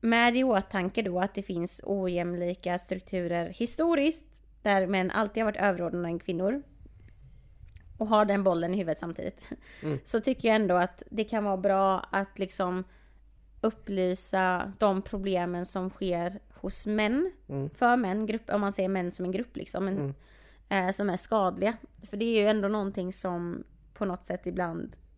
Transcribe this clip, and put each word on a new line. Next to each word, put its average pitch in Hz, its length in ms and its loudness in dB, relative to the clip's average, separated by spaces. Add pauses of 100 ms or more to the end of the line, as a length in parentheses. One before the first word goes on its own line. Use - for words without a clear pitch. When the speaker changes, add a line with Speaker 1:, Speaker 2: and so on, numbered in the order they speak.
Speaker 1:
med 233 360 4
i 262 80 4
åtanke 196 580 0
då 180 180 -2
att 196 140 -2
det 196 80 -6
finns 175 420 -6
ojämlika 175 920 -2
strukturer 175 720 -4
historiskt, 311 760 0 (380)
där 196 240 4
män 185 240 0
alltid 220 320 -2
har 214 100 0
varit 214 100 -4
överordnade 175 460 0
än 170 100 -4
kvinnor 190 440 -2 (1400)
och 220 80 -2
har 214 180 6
den 196 200 2
bollen 175 300 2
i - 20 0
huvudet 165 220 -2
samtidigt, - 440 -8 (400)
Speaker 2:
Mm. 147 220 -2
Speaker 1:
så 226 160 0
tycker 247 280 0
jag 220 60 6
ändå 202 220 4
att 180 340 0
det 214 140 -2
kan 214 200 -2
vara 196 120 2
bra 190 440 4 (100)
att 196 280 -2
liksom 185 460 -2 (760)
upplysa 185 1160 0
de 196 240 4
problemen 180 640 -2
som 185 240 -4
sker 180 480 -4 (160)
hos - 320 -8
män, 220 460 0 (160)
Speaker 2:
Mm. 139 220 -4
Speaker 1:
för 240 260 4
män, 214 300 0
grupp, 220 240 -6
om 208 100 2
man 202 120 0
ser 190 160 -2
män 185 220 0
som 180 140 -6
en 180 80 -2
grupp, 202 240 -6
liksom, - 280 -6
men, 190 140 -2
Speaker 2:
Mm. 139 160 -4 (720)
Speaker 1:
eh, 196 40 0
som 208 180 0
är 175 60 0
skadliga. 196 600 0 (340)
För 208 60 -8
det 214 80 -2
är 233 180 4
ju 208 60 6
ändå 214 200 2
någonting 196 440 -2
som 175 520 -6 (300)
på - 100 -4
något 180 220 -6
sätt - 200 -6
ibland 175 500 -4 (220)